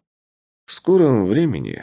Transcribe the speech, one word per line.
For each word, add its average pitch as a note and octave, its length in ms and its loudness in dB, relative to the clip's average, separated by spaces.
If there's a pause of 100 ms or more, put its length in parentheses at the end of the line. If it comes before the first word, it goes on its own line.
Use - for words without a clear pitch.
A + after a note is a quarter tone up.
(640)
В - 60 -14
скором D3+ 540 2
времени F#2 580 -2